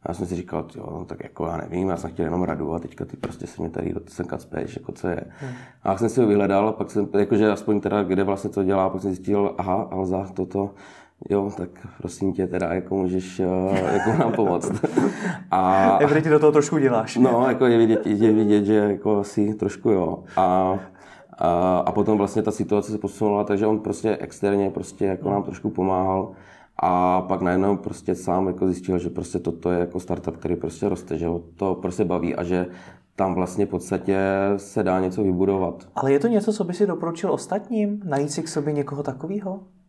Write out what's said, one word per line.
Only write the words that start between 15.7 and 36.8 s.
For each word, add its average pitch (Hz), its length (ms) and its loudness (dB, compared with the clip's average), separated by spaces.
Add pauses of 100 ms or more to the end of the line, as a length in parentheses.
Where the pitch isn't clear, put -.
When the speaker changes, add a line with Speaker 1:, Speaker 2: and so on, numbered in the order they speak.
Speaker 2:
Every, 147 240 4
ty 156 80 0
do 151 100 6
toho 151 120 8
trošku 151 260 4
děláš. 120 400 2
Speaker 1:
No, 123 300 6
jako 127 180 2
je 117 120 6
vidět, 113 300 4
je 107 260 4
vidět, 104 320 4
že 107 100 4
jako 104 440 2
asi 104 340 0
trošku 104 360 -2
jo. 87 340 0 (120)
A, 92 420 2 (600)
a, 87 420 4
a - 120 0
potom 107 260 2
vlastně 101 240 0
ta 107 100 0
situace 101 400 0
se 107 60 -4
posunula, 104 460 0
takže 104 240 0
on 107 120 2
prostě 104 380 -2
externě 101 520 0
prostě 92 360 -6
jako 92 260 -2
nám 101 120 0
trošku 92 260 -6
pomáhal. 95 640 0 (480)
A 90 420 4
pak 92 200 -2
najednou 95 360 2
prostě - 380 -4
sám 92 320 0
jako 92 200 0
zjistil, 90 320 0
že 87 100 -4
prostě 85 300 -6
toto 85 320 -2
je 87 80 2
jako 87 200 -2
startup, 87 380 -6
který 85 180 -2
prostě 85 340 -4
roste, 87 280 -6
že 85 100 -4
ho 85 140 -2 (140)
to 95 200 0
prostě 92 300 -2
baví 87 300 -2
a 87 80 -4
že 90 240 0 (480)
tam 95 200 0
vlastně 92 300 -2
v - 40 -8
podstatě 95 480 -2 (400)
se 98 260 -4
dá 92 160 2
něco 92 240 -2
vybudovat. 95 720 0
Speaker 2:
Ale - 160 0
je - 80 4
to 233 80 0
něco, 214 260 2
co 208 100 -2
by 175 100 -4
si 208 140 2